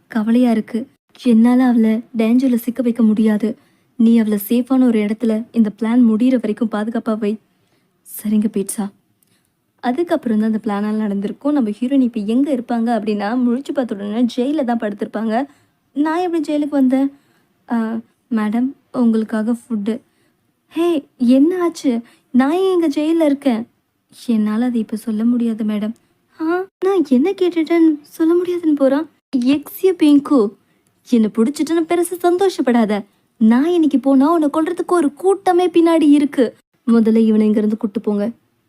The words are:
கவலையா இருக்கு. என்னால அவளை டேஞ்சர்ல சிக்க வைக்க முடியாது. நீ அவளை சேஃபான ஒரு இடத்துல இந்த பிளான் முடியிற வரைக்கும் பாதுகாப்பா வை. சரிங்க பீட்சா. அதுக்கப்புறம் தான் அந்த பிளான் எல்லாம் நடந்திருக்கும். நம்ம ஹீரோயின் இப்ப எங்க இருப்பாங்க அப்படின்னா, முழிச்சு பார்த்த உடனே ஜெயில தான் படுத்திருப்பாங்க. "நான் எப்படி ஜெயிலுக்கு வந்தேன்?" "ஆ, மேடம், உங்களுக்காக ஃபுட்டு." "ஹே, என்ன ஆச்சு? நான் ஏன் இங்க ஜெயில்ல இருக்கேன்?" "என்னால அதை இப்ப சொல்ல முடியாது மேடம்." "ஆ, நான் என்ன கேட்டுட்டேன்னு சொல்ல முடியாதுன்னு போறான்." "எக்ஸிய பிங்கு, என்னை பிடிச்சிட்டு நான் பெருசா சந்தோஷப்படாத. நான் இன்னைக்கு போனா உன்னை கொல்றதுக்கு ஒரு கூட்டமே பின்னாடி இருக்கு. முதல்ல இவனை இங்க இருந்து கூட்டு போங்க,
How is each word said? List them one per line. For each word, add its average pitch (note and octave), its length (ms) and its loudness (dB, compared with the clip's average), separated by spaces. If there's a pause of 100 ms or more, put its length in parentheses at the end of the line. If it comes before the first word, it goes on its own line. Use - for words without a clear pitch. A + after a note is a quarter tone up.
கவலையா A#3 420 2
இருக்கு. A3 360 -4 (380)
என்னால B3 420 4
அவளை A3 360 2 (160)
டேஞ்சர்ல B3 360 2
சிக்க A#3 280 -4
வைக்க A#3 200 0
முடியாது. G#3+ 640 0 (320)
நீ A#3 200 4
அவளை G#3+ 200 0 (100)
சேஃபான B3+ 380 0
ஒரு A3+ 120 2
இடத்துல A3 340 -2 (200)
இந்த G#3+ 180 2 (100)
பிளான் A#3 220 2
முடியிற A#3 320 2
வரைக்கும் G#3+ 380 -2
பாதுகாப்பா A3 460 -4
வை. G#3+ 180 -4 (720)
சரிங்க G#3+ 440 -2
பீட்சா. G3 320 -6 (960)
அதுக்கப்புறம் B3+ 580 -2
தான் A3 140 0
அந்த G#3+ 120 -4
பிளான் G3+ 120 -4
எல்லாம் G#3+ 280 -4
நடந்திருக்கும். G3+ 480 -4
நம்ம A#3+ 180 0
ஹீரோயின் B3+ 300 -2
இப்ப A#3 200 -2
எங்க C4 340 -2
இருப்பாங்க A#3+ 340 -4
அப்படின்னா, G#3 480 -4
முழிச்சு B3 380 -2
பார்த்த B3 200 -4
உடனே G#3 280 -4 (140)
ஜெயில C#4+ 280 -2
தான் A#3 140 -2
படுத்திருப்பாங்க. G#3+ 560 -6 (640)
"நான் D#4 240 -2
எப்படி E4+ 220 -2
ஜெயிலுக்கு D4 360 -2
வந்தேன்?" C4+ 320 2 (580)
"ஆ, A3+ 300 -4 (320)
மேடம், A3+ 380 -2 (240)
உங்களுக்காக A3 600 0
ஃபுட்டு." A3 480 -6 (680)
"ஹே, E4+ 200 -2 (280)
என்ன C#4 460 2
ஆச்சு? D4 380 -2 (300)
நான் C4 220 2
ஏன் F#4+ 200 0
இங்க E4 160 0
ஜெயில்ல D#4 360 0
இருக்கேன்?" C4+ 420 -2 (600)
"என்னால G#3+ 380 0
அதை A#3+ 160 -2
இப்ப G#3+ 160 -6
சொல்ல G#3+ 280 -6
முடியாது A#3 400 -2
மேடம்." G#3+ 300 -4 (460)
"ஆ, F4 240 -4 (200)
நான் F#4 240 0
என்ன C4+ 220 2
கேட்டுட்டேன்னு E4 640 0 (100)
சொல்ல E4 320 -2
முடியாதுன்னு F4 400 0
போறான்." C#4 320 0 (300)
"எக்ஸிய C#4+ 560 0
பிங்கு, C#4+ 640 2 (520)
என்னை A3 260 2
பிடிச்சிட்டு C#4+ 440 -2
நான் D#4+ 80 -2
பெருசா F4 360 -2
சந்தோஷப்படாத. B3+ 800 0 (360)
நான் A#3+ 260 4
இன்னைக்கு D#4+ 320 2
போனா C4+ 340 2
உன்னை D#4 200 0
கொல்றதுக்கு F4 480 -2
ஒரு D4 140 0
கூட்டமே F4+ 540 0
பின்னாடி E4 420 2
இருக்கு. C#4+ 340 2 (420)
முதல்ல A3+ 300 4
இவனை A3 300 4
இங்க G#3+ 120 2
இருந்து G#3+ 180 0
கூட்டு G#3+ 240 -6
போங்க, G3+ 240 -2 (440)